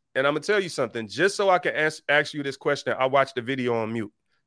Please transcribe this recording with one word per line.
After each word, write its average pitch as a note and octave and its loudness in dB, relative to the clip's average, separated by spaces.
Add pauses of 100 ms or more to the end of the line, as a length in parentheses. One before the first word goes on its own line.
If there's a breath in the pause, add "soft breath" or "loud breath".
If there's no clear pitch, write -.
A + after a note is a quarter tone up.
(120)
and C3+ 2
Imma D3+ 0
tell G#3 0
you F3+ -4
something, A#2 -4
just D#3 0
so G3 2
I F3+ 6
can E3+ -2
ask, D#3 -2
ask D3 2
you D3 -6
this C#3 -6
question, C#3 -2
I C3 2
watched C3+ 2
the B2 -6
video B2 -2
on A2+ -2
mute. A#2 -6 (340)